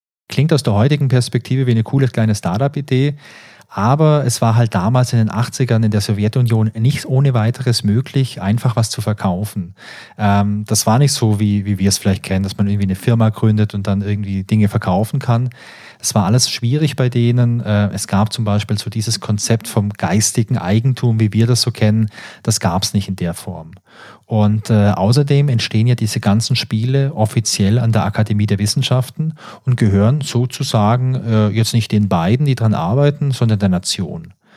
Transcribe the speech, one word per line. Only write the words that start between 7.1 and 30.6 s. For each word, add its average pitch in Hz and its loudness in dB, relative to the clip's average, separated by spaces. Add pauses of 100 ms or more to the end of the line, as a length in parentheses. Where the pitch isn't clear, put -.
weiteres 117 0
möglich, 123 -2
einfach 110 0
was 113 0
zu - -8
verkaufen. 98 -4 (440)
Ähm, 101 0
das - 0
war 113 4
nicht 139 2
so, 107 0
wie, 101 0
wie 98 -2
wir 98 2
es 98 0
vielleicht 95 -2
kennen, 95 -2
dass 98 -8
man 101 0
irgendwie 101 0
eine 95 0
Firma 113 2
gründet 107 0
und 98 -6
dann 98 0
irgendwie 98 -4
Dinge 107 2
verkaufen 98 -2
kann. 123 0 (500)
Es - -6
war 107 2
alles 127 2
schwierig 143 0
bei 127 2
denen. 120 2
Äh, 104 2
es - -6
gab 98 0
zum 110 -4
Beispiel 101 -2
so - -10
dieses 110 -4
Konzept 110 -2
vom 104 -2
geistigen - 0
Eigentum, 113 0
wie 104 2
wir 117 2
das 123 2
so 117 -4
kennen, 107 2 (360)
das - -2
gab's 90 -2
nicht 101 -2
in 95 -6
der 85 -4
Form. 82 -14 (520)
Und, 107 2
äh, 104 4
außerdem 139 2
entstehen 117 0
ja 123 2
diese 110 -2
ganzen 110 0
Spiele 131 0
offiziell 107 0
an 117 0
der 113 2
Akademie 107 0
der 101 0
Wissenschaften 131 -2 (320)
und 123 0
gehören 107 2
sozusagen, 123 0